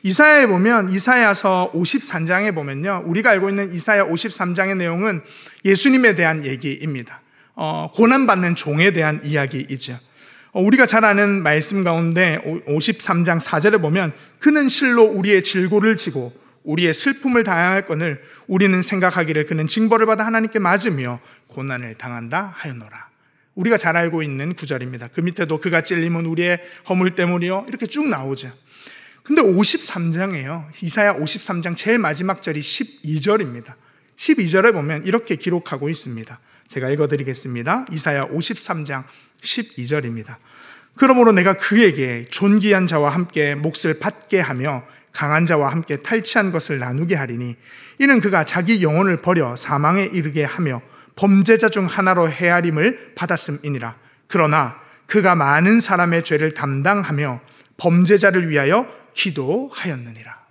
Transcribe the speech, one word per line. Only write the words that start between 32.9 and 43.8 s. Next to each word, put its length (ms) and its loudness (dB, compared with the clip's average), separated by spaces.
절입니다. 560 -2
십이 340 0
절에 220 4
보면 340 -4
이렇게 300 -2
기록하고 520 -6
있습니다. 520 -10
제가 220 -6
읽어드리겠습니다. 1040 -4
이사야 400 -4
오십삼 540 -6
장 180 -8
십이 440 -8
절입니다. 540 -6
그러므로 360 6
내가 220 4
그에게 800 2
존귀한 560 2
자와 240 2
함께 420 -2
몫을 460 -4